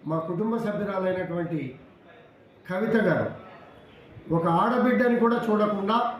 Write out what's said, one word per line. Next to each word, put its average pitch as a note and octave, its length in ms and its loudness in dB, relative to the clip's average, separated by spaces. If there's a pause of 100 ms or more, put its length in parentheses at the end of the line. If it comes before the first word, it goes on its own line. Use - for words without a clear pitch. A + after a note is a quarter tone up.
(100)
మా D#3+ 80 -2 (120)
కుటుంబ A3 260 -2 (100)
సభ్యురాలైనటువంటి F3 920 -2 (1080)
కవిత A3 260 0 (120)
గారు B2 200 0 (1080)
ఒక - 100 2 (160)
ఆడబిడ్డని A#3+ 600 4
కూడా A#3 220 4
చూడకుండా G#3 520 2 (240)